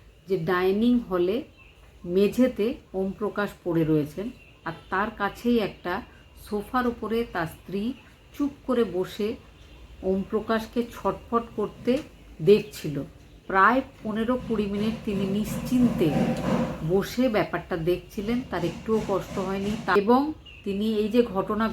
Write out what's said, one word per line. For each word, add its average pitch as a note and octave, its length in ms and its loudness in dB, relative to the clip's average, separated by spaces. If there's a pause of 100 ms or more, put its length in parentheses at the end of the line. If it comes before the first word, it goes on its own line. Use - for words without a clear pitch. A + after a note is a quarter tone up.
(280)
যে F#3 100 0
ডাইনিং F#3+ 600 2
হলে F#3 440 0 (600)
মেঝেতে G#3 680 2 (200)
ওম F#3+ 180 -2
প্রকাশ G3+ 380 -4 (140)
পড়ে E3 200 2
রয়েছেন, D#3 460 0 (360)
আর D#3+ 80 -6 (160)
তার G#3 280 -2
কাছেই A3+ 420 0
একটা F#3+ 420 -4 (440)
সোফার A3+ 420 -2
উপরে A#3 360 -2 (100)
তার E3+ 140 -2
স্ত্রী G3+ 460 -6 (440)
চুপ C#4+ 140 -2 (160)
করে A#3+ 160 2
বসে F#3+ 520 -4 (680)
ওম F#3+ 260 0
প্রকাশকে A3 540 -2
ছটফট - 600 -4 (120)
করতে A3+ 420 0 (440)
দেখছিল। D#3 600 4 (440)
প্রায় G3+ 340 6 (220)
পনেরো A3 440 -2
কুড়ি G#3 180 0
মিনিট G#3 280 -2 (120)
তিনি G3 200 -2
নিশ্চিন্তে G#3+ 840 2 (800)
বসে G3+ 400 2
ব্যাপারটা F3+ 480 -2
দেখছিলেন, G3 720 -2
তার F3 160 -2
একটুও G#3+ 420 -2
কষ্ট G3 320 -2
হয়নি। G3 320 -2 (140)
তা-, F#3+ 120 4
এবং B3+ 360 4 (300)
তিনি G#3 320 0
এই G#3 140 2
যে A#3+ 140 6
ঘটনা G#3 480 -2